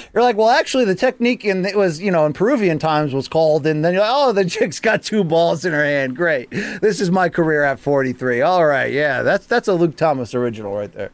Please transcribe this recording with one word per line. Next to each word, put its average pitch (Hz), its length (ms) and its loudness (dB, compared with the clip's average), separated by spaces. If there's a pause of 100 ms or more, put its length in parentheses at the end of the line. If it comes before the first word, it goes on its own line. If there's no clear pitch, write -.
(140)
You're 233 100 2
like, 240 140 2
"Well, 220 120 4
actually, 262 360 2
the 185 100 0
technique 247 480 0
in, 190 220 0
it 196 100 -4
was, 180 240 0
you 196 120 -2
know, 156 140 2
in 151 80 0
Peruvian 196 460 0
times 151 340 -2
was 135 140 -4
called," 156 400 2
and 151 160 0
then 175 100 2
you're 190 80 2
like, 214 120 2
"Oh, 277 180 2
the 196 140 2
chick's 208 340 -4
got 214 240 0
two 214 220 -2
balls 165 400 0
in 170 80 -2
her 147 100 0
hand. 139 320 -2
Great. 156 340 -2
This 196 520 -2
is 175 100 0
my 185 160 2
career 160 360 0
at 135 160 0
forty-three." 127 640 0
All 175 240 2
right, 127 260 0
yeah, 135 300 -2
that's, 160 260 0
that's 240 200 -2
a 202 60 2
Luke 170 240 0
Thomas 135 360 -2
original 110 400 -4
right 104 200 -6
there. 101 200 -10